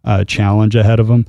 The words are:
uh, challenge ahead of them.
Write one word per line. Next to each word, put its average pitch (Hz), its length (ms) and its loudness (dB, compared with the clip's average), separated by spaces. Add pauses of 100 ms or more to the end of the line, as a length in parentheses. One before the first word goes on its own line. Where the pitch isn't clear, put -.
uh, 101 200 -2
challenge 104 520 -2
ahead 113 240 2
of 110 80 0
them. 117 200 2